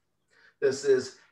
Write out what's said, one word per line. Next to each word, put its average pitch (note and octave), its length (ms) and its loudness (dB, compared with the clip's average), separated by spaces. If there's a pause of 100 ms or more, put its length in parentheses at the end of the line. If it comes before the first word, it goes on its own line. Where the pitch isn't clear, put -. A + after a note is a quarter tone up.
(600)
This C3+ 240 -2
is B2+ 320 0 (160)